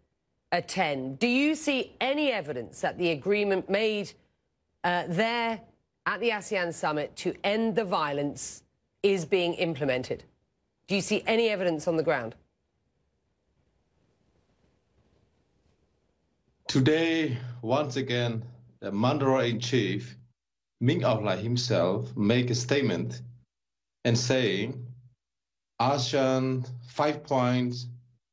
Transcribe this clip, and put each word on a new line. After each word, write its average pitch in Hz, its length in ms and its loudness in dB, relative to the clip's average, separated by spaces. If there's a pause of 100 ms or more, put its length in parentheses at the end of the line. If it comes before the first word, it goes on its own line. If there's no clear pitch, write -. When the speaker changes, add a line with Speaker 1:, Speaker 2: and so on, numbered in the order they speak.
(520)
Speaker 1:
attend. 147 680 -2
Do 240 100 2
you 277 280 2
see 277 460 -2
any 285 320 0
evidence 135 480 -6
that 160 160 -2
the 170 140 2
agreement 190 580 0
made, 208 420 0 (720)
uh, 175 240 0
there 226 540 0 (440)
at 202 140 -2
the 233 120 2
asean 185 420 -2
summit 151 420 -4
to - 180 -4 (120)
end 220 280 2
the 220 120 0
violence 147 800 -4 (380)
is 196 220 4
being 175 300 2
implemented? 135 720 -2 (640)
Do 196 80 -2
you 190 60 0
see - 240 0
any 226 220 2
evidence 180 400 0
on 165 80 2
the 160 80 2
ground? 131 320 -2 (4000)
Speaker 2:
Today, 156 720 2 (240)
once 131 340 0
again, 120 480 -2 (380)
the 101 100 -8
murderer-in-chief, 120 1300 0 (640)
Min 156 200 4
Aung 104 220 2
Hlaing 95 180 0
himself, 110 720 0
make 120 340 2
a 117 60 0
statement 113 640 -2 (840)
and 120 120 4
saying, 113 720 0 (920)
"ASEAN 131 840 2 (220)
five 151 340 0
points 123 680 0 (460)